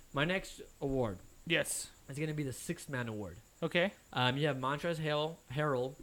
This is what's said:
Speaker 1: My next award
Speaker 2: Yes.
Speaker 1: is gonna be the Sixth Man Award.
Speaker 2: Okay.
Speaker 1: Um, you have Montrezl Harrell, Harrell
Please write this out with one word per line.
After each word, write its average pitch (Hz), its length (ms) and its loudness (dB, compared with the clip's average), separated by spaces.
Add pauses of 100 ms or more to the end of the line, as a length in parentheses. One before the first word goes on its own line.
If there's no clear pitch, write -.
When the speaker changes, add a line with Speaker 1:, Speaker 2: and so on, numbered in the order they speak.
(120)
Speaker 1:
My 143 120 4
next 185 360 -2 (200)
award 127 400 0 (260)
Speaker 2:
Yes. 160 420 0 (200)
Speaker 1:
is 135 100 -8
gonna 156 160 -2
be 151 80 0
the 131 100 -2
Sixth - 380 -8
Man 123 180 0
Award. 101 300 -6 (240)
Speaker 2:
Okay. 175 300 2 (200)
Speaker 1:
Um, 127 240 4
you 151 100 2
have 135 100 2
Montrezl 151 440 0
Harrell, 156 360 0 (180)
Harrell 143 480 2